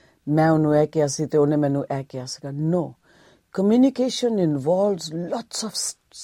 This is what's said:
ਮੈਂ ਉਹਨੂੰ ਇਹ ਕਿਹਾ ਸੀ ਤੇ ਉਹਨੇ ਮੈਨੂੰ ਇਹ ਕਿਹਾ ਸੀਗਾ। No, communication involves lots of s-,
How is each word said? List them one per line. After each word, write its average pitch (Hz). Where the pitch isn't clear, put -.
ਮੈਂ 151
ਉਹਨੂੰ 156
ਇਹ 151
ਕਿਹਾ 151
ਸੀ 147
ਤੇ 151
ਉਹਨੇ 147
ਮੈਨੂੰ 143
ਇਹ 135
ਕਿਹਾ 127
ਸੀਗਾ। 139
No, 151
communication 240
involves 160
lots 220
of 214
s-, -